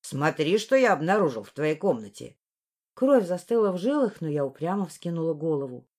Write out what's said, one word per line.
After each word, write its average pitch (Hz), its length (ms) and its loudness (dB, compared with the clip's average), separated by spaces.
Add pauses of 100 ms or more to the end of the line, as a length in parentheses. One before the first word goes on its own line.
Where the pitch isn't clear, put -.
«Смотри, 156 580 0
что 220 180 2
я 247 160 6
обнаружил 160 500 0
в 101 80 -18
твоей 151 240 -2
комнате!» 117 640 -4 (580)
Кровь 262 320 4
застыла 196 460 0
в 180 60 -4
жилах, 247 420 -2
но 160 80 -6
я 147 180 -2
упрямо 170 400 -4
вскинула 165 480 -6
голову. 139 540 -6 (100)